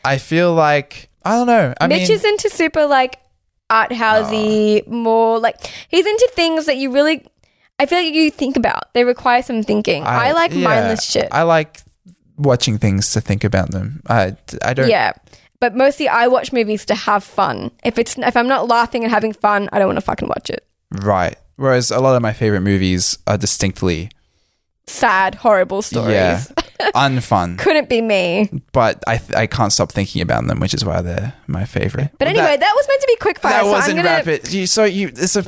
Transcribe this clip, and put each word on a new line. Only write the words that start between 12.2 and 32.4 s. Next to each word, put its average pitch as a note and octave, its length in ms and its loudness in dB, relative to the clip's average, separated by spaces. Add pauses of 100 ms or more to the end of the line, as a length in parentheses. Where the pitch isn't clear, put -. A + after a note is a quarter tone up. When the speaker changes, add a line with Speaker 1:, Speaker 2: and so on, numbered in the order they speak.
Speaker 1:
watching B2 420 2
things G2 340 0
to G#2+ 80 0
think G2+ 240 -2
about F#2+ 280 0
them. G#2 360 -8
I, G2+ 280 0 (260)
I B2 120 -2
don't C3+ 140 2
Speaker 2:
Yeah. D#3 240 2 (480)
But A#3 160 0
mostly C#4 320 2
I A#3 200 2
watch - 240 0
movies G#3+ 340 -2
to C4 80 0
have G#3 300 -2
fun. A#2+ 460 -4 (140)
If - 140 -2
it's, A#3 200 -2
if - 180 -2
I'm A#3+ 120 2
not B3 200 0
laughing A#3 340 0
and A3+ 100 -2
having G#3+ 200 0
fun, G#3 400 0
I - 60 0
don't F#3+ 100 2
wanna F#3+ 140 -2
fucking - 260 -6
watch - 220 -6
it. - 140 -10 (280)
Speaker 1:
Right. G2 440 0 (200)
Whereas B2+ 340 0
a A2+ 100 0
lot C3 160 4
of A#2+ 60 2
my G#2+ 100 -2
favorite G#2 300 0
movies F#2 640 0
are G#2 120 0
distinctly F#2 720 -2 (760)
Speaker 2:
Sad, F#3+ 500 0
horrible F#3+ 440 2
stories. - 320 -2
Speaker 1:
Yeah. F#2+ 340 2
Speaker 2:
<laughs> - 340 -8 (140)
Speaker 1:
Unfun. A#2 640 0
Speaker 2:
Couldn't D#4 300 2
be A3+ 140 0
me. G3 480 0 (220)
Speaker 1:
But A2+ 340 0
I A2+ 100 0
th-, - 180 -6
I A2 120 0
can't G#2 260 0
stop - 180 0
thinking - 300 -4
about A#1 260 -2
them, - 140 -2
which - 140 -2
is - 100 -4
why E2+ 160 -2
they're F2+ 320 -6 (140)
my F2+ 180 -4
favorite. - 480 -4
Speaker 2:
But - 60 -20
Speaker 1:
But C#4+ 100 0
Speaker 2:
anyway, G4 160 2